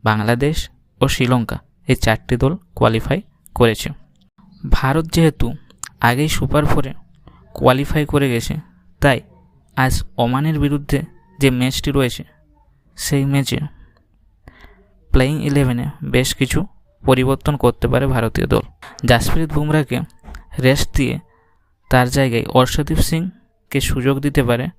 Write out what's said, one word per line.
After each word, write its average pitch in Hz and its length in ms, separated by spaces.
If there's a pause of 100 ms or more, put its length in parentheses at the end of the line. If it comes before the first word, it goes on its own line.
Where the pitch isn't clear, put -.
বাংলাদেশ 117 540 (440)
ও 131 60
শ্রীলঙ্কা 123 500 (300)
এই 131 160
চারটি 110 340
দল 131 160 (220)
কোয়ালিফাই 117 440 (360)
করেছে। 113 340 (760)
ভারত 147 480
যেহেতু 160 360 (540)
আগেই 131 280
সুপার 147 360
ফোরে 135 260 (640)
কোয়ালিফাই 135 500
করে 143 240
গেছে, 120 240 (480)
তাই - 180 (580)
আজ 131 160 (240)
ওমানের 135 420
বিরুদ্ধে 143 400 (400)
যে 139 120
ম্যাচটি 127 400
রয়েছে, 135 320 (720)
সেই 139 280
ম্যাচে 139 340 (1500)
প্লেয়িং 131 260 (100)
ইলেভেনে 135 380 (280)
বেশ 127 200
কিছু - 260 (440)
পরিবর্তন 131 540
করতে - 300
পারে 127 200
ভারতীয় 117 400
দল। - 160 (420)
জাসপ্রীত 123 480
বুমরাকে 151 440 (680)
রেস্ট 135 300
দিয়ে 127 200 (760)
তার 123 180
জায়গায় 127 440
অর্শদীপ 143 540
সিংকে - 720
সুযোগ 135 380
দিতে 143 240
পারে 120 220 (140)